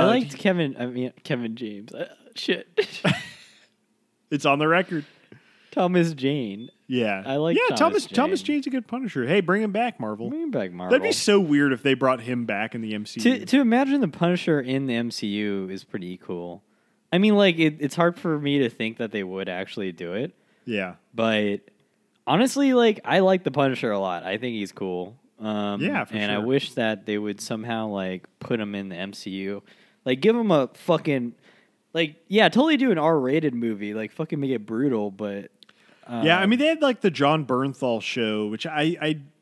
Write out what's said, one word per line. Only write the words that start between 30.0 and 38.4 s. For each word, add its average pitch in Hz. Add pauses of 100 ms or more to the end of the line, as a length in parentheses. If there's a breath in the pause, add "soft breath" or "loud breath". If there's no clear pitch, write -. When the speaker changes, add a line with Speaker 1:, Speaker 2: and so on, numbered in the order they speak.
Speaker 2:
Like, 131
give 220
him 226
a 139
fucking, 139 (600 soft breath)
like, 160 (120)
yeah, 196
totally 294
do 254
an 170
R-rated 151
movie. 107
Like, 110
fucking 160
make 135
it 107
brutal, 113
but 101 (580 soft breath)
Speaker 1:
Yeah, 143
I 196
Speaker 2:
Um, 196
Speaker 1:
mean, 240
they 294
had, 320
like, 262
the 190
Jon 143
Bernthal 127
show, 107